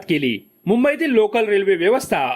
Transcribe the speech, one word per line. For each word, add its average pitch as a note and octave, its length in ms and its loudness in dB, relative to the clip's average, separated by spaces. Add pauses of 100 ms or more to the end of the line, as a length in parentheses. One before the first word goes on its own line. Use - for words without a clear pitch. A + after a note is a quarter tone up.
केली. C3+ 400 -2 (160)
मुंबईतील C#4+ 440 0
लोकल A3 360 2
रेल्वे G3 300 2
व्यवस्था F3 600 0